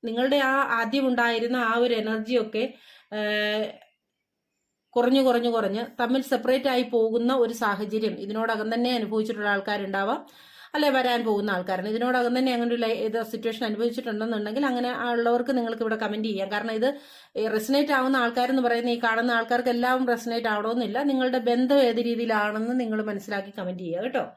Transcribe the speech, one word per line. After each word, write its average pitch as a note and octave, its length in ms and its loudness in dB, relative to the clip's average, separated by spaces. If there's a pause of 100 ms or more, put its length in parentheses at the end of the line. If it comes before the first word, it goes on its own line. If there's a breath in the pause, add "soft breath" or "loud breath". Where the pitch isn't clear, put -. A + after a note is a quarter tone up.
നിങ്ങളുടെ B3 320 0
ആ C4+ 200 2 (260)
ആദ്യം C4 260 0
ഉണ്ടായിരുന്ന A#3 500 2
ആ A#3 200 0
ഒരു A#3+ 160 4
എനർജിയൊക്കെ A3 800 -2 (380 loud breath)
ഏഹ്, G#3+ 540 -2 (1300)
കുറഞ്ഞു, B3 280 4
കുറഞ്ഞു, A#3+ 280 4
കുറഞ്ഞ് A3 320 -2 (140)
തമ്മിൽ B3+ 280 0
സെപ്പറേറ്റ് C4 460 0
ആയി B3+ 140 2
പോകുന്ന A#3 520 2
ഒരു A#3 180 2
സാഹചര്യം G#3 680 -2
ഇതിനോടകം A3 500 -2
തന്നെ A#3+ 240 0
അനുഭവിച്ചിട്ടുള്ള G#3+ 560 -2
ആൾക്കാരുണ്ടാവാം, G3 680 -2 (520 loud breath)
അല്ലെ D4 180 2
വരാൻ B3 340 2
പോകുന്ന G#3 280 0
ആൾക്കാരാണ്. F#3 380 -2
ഇതിനോടകം A#3+ 440 0
തന്നെ B3+ 200 2
അങ്ങനെ A#3+ 160 0
ഒരു A#3 120 0
ലൈ-, A3+ 200 0
ഇത് A3 220 -2
സിറ്റുവേഷൻ A3+ 420 -6
അനുഭവിച്ചിട്ടുണ്ടെന്നുണ്ടെങ്കിൽ A3 1000 -2
അങ്ങനെ B3 240 0 (160)
ഉള്ളവർക്ക് A#3+ 500 2
നിങ്ങൾക്ക് A#3 280 -2
ഇവിടെ A3 140 0
കമന്റ് G#3+ 300 -2
ചെയ്യാം. G3 240 -2
കാരണം G#3+ 220 -4
ഇത്, A3+ 160 2 (460 loud breath)
ഈ G#3+ 120 -2
റെസനേറ്റ് C#4 460 2
ആവുന്ന C4 240 2
ആൾക്കാരെന്ന് B3 440 2
പറയുന്ന A#3+ 280 2
ഈ A#3+ 100 0
കാണുന്ന A#3 320 2
ആൾക്കാർക്ക് A#3+ 380 2
എല്ലാം B3 380 2
റെസനേറ്റ് A#3 400 -2
ആവണമെന്നില്ല. G#3+ 560 -2
നിങ്ങളുടെ B3+ 360 2
ബന്ധം B3 400 4
ഏത് A#3+ 220 4
രീതിയിലാണെന്ന് A3 800 0
നിങ്ങൾ A3 240 -2
മനസ്സിലാക്കി G3+ 540 -6
കമന്റ് F3+ 260 -6
ചെയ്യുക F3 200 -4
കേട്ടോ. B3+ 220 -2 (120)